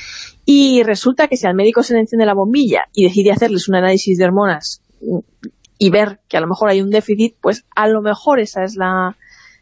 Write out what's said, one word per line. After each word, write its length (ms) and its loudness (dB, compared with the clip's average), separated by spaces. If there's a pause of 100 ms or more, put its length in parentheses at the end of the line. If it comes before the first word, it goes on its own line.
(460)
Y 380 4
resulta 440 0
que 100 -4
si 100 -2
al 80 0
médico 260 2
se 120 -2
le 80 2
enciende 240 0
la 100 2
bombilla 460 0 (120)
y 120 2
decide 260 2
hacerles 360 -2
un 80 0
análisis 420 0
de 80 2
hormonas, 580 -2 (180)
mm, 180 -6 (600)
y 120 2
ver 360 0
que 100 -4
a 40 0
lo 60 -4
mejor 220 -2
hay 120 2
un 80 -4
déficit, 500 0
pues 240 -4 (120)
a 120 0
lo 140 0
mejor 380 0
esa 240 -4
es 120 -8
la, 400 -2 (460)